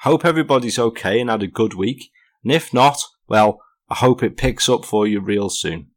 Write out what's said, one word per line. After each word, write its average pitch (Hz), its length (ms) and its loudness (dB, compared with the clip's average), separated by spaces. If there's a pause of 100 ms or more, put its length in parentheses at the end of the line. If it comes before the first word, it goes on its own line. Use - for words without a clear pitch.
Hope 160 220 2
everybody's 143 540 0
okay 113 420 0
and 120 120 -2
had 107 100 -2
a 98 60 -4
good 110 260 -2
week, 98 380 -6 (320)
and 120 80 -2
if 156 200 -2
not, 139 300 2 (260)
well, 107 320 2 (300)
I - 60 -6
hope 127 260 2
it 117 160 -2
picks 131 320 -2
up 120 160 0
for 107 220 0
you 104 120 0
real 101 300 -2
soon. 80 460 -6